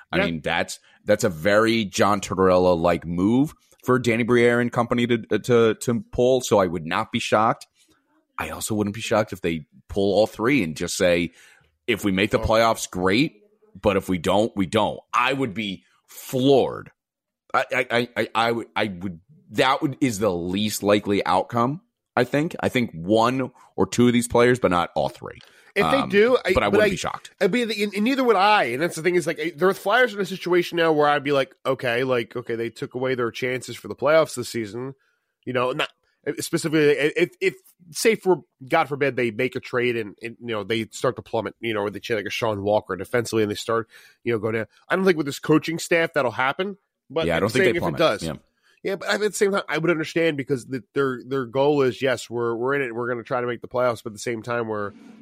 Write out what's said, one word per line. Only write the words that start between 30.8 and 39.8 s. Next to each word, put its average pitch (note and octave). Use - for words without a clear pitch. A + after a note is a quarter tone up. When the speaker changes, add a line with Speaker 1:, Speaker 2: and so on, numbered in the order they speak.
Speaker 2:
where D3
I'd D3
be C#3+
like, C3+
"Okay, B2+
like, B2
okay, A#2+
they A#2
took -
away B2+
their A#2
chances B2+
for -
the -
playoffs D3+
this B2
season." A#2
You B2+
know, B2
not D3
specifically, D#3+
if, D3+
if, F#3+
say A3
for, F3+
God D#3+
forbid, C3+
they A#2+
make A2+
a B2+
trade B2